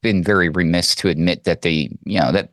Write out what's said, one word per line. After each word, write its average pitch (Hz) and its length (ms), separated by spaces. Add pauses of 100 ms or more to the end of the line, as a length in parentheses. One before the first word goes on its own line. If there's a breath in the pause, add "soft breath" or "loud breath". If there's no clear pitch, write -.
been 98 220
very 92 260
remiss 85 460
to - 140
admit 82 340
that 85 180
they, 78 300 (140)
you 98 140
know, 71 120
that 95 220